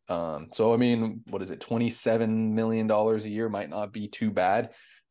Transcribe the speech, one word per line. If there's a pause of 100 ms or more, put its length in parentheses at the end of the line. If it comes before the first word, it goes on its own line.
Um,
so,
I
mean,
what
is
it?
Twenty-seven
million
dollars
a
year
might
not
be
too
bad. (400)